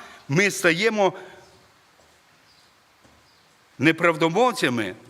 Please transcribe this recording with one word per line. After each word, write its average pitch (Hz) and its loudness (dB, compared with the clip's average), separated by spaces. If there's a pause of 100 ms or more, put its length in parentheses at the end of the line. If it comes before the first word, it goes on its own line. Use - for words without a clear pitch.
(300)
ми 180 2
стаємо 190 0 (2750)
неправдомовцями, 160 0 (140)